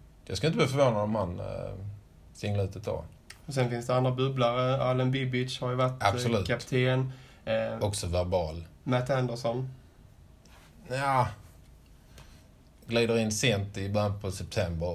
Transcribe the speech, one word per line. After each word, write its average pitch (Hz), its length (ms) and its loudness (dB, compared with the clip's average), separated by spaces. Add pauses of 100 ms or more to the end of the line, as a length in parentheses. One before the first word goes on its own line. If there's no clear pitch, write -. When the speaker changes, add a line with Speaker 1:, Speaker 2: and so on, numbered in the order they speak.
(240)
Speaker 1:
jag - 120 -6
skulle 147 160 2
inte 220 120 0
bli - 20 2 (100)
förvånad 120 260 4
om 107 120 0
han, 92 260 -2
eh, 98 340 -8 (600)
singlar 101 300 0
ut 95 120 -6
ett 98 120 -6
år. 82 160 -4 (420)
Speaker 2:
Och 143 80 -8
sen 123 160 2
finns 120 160 -4
det 127 80 2
andra 127 160 4
bubblare. 127 760 2
Allen 127 260 2
Bibic 127 500 -2
har 127 100 -2
ju 123 60 -2
varit, 127 260 0
eh, 107 60 6
Speaker 1:
Absolut. 101 380 2
Speaker 2:
kapten. 127 680 0 (320)
Eh, 113 360 -2
Speaker 1:
Också 104 260 -2
verbal. 87 580 0 (200)
Speaker 2:
Matt 127 260 0
Anderson. 127 600 -2 (1160)
Speaker 1:
Ja. 131 400 2 (1600)
Glider 113 320 2
in 110 140 0
sent 104 440 0
i 98 120 -6
början 101 320 0
på 98 100 -4
september 87 640 -4